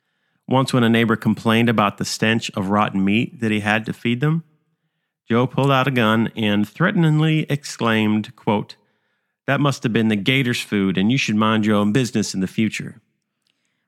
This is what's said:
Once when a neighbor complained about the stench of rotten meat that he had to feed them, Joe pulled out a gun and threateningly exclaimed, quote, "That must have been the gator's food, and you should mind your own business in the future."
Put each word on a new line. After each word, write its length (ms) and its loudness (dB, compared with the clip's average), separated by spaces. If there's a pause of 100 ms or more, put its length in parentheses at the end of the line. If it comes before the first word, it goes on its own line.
(460)
Once 280 0
when 100 4
a 60 4
neighbor 260 2
complained 540 2
about 260 0
the 80 -8
stench 460 -2
of 180 -4
rotten 360 0
meat 360 -2
that 100 -2
he 100 -2
had 260 -2
to 80 -6
feed 260 -4
them, 240 0 (840)
Joe 180 2
pulled 240 0
out 180 2
a 20 0
gun 460 2
and 320 0
threateningly 800 0
exclaimed, 880 -2
quote, 400 -4 (680)
"That 140 0
must 240 -2
have 100 -2
been 140 2
the 80 2
gator's 440 -2
food, 380 -2
and 120 2
you 60 2
should 200 -2
mind 280 2
your 120 2
own 160 2
business 420 -2
in 60 -4
the 60 0
future." 540 -6 (880)